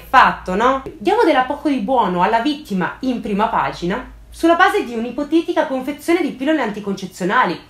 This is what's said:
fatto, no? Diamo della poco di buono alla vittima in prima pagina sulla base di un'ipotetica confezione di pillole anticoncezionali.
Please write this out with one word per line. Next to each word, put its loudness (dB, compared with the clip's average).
fatto, 4
no? 2
Diamo 2
della 4
poco -4
di 0
buono 0
alla 2
vittima -4
in -4
prima 0
pagina -4
sulla 2
base 2
di -10
un'ipotetica -2
confezione -2
di -2
pillole 0
anticoncezionali. -2